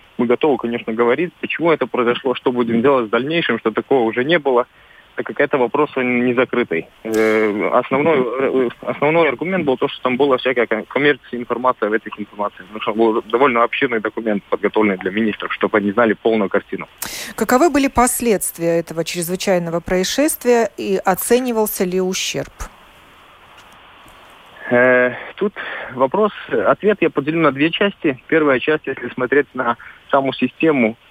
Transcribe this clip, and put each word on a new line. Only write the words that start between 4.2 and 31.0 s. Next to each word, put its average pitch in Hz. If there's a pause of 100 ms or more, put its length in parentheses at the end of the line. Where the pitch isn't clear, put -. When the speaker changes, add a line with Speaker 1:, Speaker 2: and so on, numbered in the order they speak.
Speaker 1:
не 165
было, 131 (520)
так -
как 113
это 143
вопрос, 139
он 123
не 123
закрытый. 117 (160)
Э, 110
основной, 131
э, - (120)
основной 147
аргумент 160
был 131
то, 143
что -
там 127
была 131
всякая 123
ком-, 107
коммерческая 131
информация 120
в -
этих 110
информациях, 104
потому 107
что 113
был 113
довольно 117
обширный 120
документ, 107
подготовленный 104
для 95
министров, 104
чтобы 104
они 101
знали 110
полную 107
картину. 87 (460)
Speaker 2:
Каковы 254
были 277
последствия 220
этого 165
чрезвычайного 175
происшествия 233
и 208
оценивался 220
ли 180
ущерб? - (2250)
Speaker 1:
Э, 123 (200)
тут 208 (400)
вопрос, 139 (180)
ответ 135
я 165
поделю 151
на 151
две 139
части. 170
Первая 147
часть, 156
если 127
смотреть 135
на 120 (340)
саму 135
систему 127 (140)